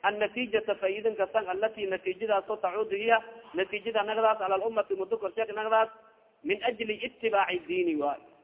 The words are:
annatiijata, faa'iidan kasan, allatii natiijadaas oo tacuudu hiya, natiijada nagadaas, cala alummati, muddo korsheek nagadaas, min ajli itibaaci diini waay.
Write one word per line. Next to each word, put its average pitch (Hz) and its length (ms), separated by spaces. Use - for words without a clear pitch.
annatiijata, 208 720
faa'iidan 208 420
kasan, 202 320
allatii 208 380
natiijadaas 190 640
oo 214 60
tacuudu 196 400
hiya, 226 260
natiijada 202 480
nagadaas, 214 360
cala 190 160
alummati, 202 420
muddo 190 200
korsheek 214 380
nagadaas, 220 340
min 202 220
ajli 226 300
itibaaci 196 640
diini 175 280
waay. 143 240